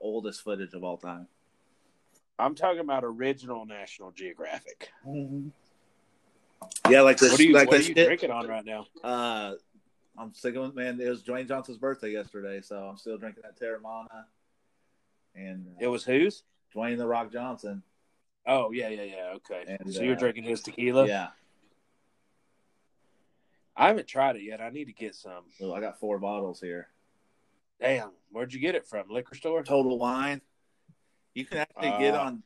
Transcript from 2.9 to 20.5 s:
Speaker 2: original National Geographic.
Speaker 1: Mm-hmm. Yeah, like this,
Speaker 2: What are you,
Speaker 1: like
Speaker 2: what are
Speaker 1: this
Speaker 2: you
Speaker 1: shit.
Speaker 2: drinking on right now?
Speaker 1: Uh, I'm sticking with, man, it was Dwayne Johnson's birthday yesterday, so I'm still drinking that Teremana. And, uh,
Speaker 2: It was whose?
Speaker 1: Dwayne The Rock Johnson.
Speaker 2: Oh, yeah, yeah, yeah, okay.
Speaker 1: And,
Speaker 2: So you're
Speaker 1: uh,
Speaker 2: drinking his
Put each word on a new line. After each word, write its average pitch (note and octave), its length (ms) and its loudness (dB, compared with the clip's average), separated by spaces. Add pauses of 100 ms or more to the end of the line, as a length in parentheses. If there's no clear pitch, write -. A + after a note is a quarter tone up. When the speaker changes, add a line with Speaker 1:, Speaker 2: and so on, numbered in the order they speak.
Speaker 2:
original B2 600 -6
National G2+ 460 -16
Geographic. - 800 -14 (180)
Speaker 1:
Mm-hmm. C#3 400 -8 (1400)
Yeah, C3+ 100 12
like C3+ 160 10
this, B2+ 160 8
Speaker 2:
What C3+ 80 8
are - 20 10
you, D#3 120 12
Speaker 1:
like C#3 140 10
Speaker 2:
what C#3 80 10
are - 20 10
Speaker 1:
this E3 100 4
Speaker 2:
you E3 60 -2
Speaker 1:
shit. E3 120 8
Speaker 2:
drinking E3 240 2
on A#2 160 -4
right A2 200 -6
now? G#2+ 200 -8 (160)
Speaker 1:
Uh, A#2 520 -4 (640)
I'm A2 160 -16
sticking B2 260 -6
with, C3+ 140 -8
man, B2 260 -6
it B2 80 -4
was A#2+ 140 -6
Dwayne B2 260 -8
Johnson's B2+ 300 -8
birthday B2+ 340 -6
yesterday, G2 480 -10
so G2+ 160 -14
I'm G2 220 -14
still A2 180 -10
drinking A2 280 -16
that G#2 140 -20
Teremana. A2+ 640 -12 (1120)
And, F#2 340 -14
uh, F2+ 120 -20
Speaker 2:
It A#2+ 60 -2
was A#2+ 180 -2
whose? D#3 380 2 (340)
Speaker 1:
Dwayne A#2+ 220 -4
The A#2+ 80 -4
Rock A#2 260 -2
Johnson. A2+ 500 -10 (640)
Speaker 2:
Oh, B2 260 2
yeah, A#2 180 -4
yeah, G#2 120 -8
yeah, F#2 340 -10
okay. F2+ 280 -12 (160)
Speaker 1:
And, F#2+ 120 -10
Speaker 2:
So G2 100 -6
you're B2+ 140 2
Speaker 1:
uh, - 20 -4
Speaker 2:
drinking A2+ 260 -2
his A2+ 160 -4